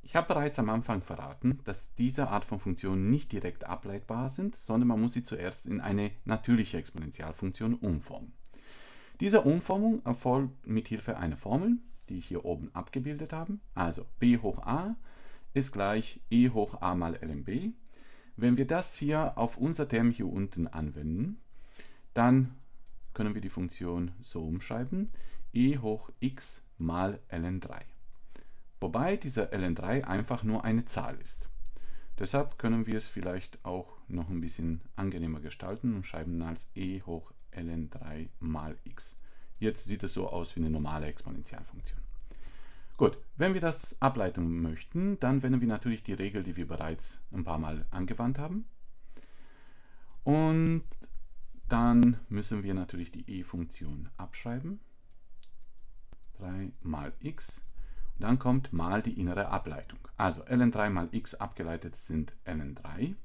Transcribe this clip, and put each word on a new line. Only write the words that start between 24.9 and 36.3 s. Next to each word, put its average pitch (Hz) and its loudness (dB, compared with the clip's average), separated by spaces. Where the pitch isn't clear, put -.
e 131 6
hoch 110 -2
x - -4
mal 87 0
ln 87 -2
drei. - -8
Wobei 123 2
dieser 127 0
ln 92 2
drei 120 0
einfach 101 0
nur 107 2
eine 113 2
Zahl - -2
ist. - -2
Deshalb - 2
können 113 4
wir 113 2
es 107 -2
vielleicht 90 -4
auch 90 -4
noch 85 -2
ein 85 -2
bisschen 82 -2
angenehmer 82 -2
gestalten 95 -4
und 92 -4
schreiben 82 -4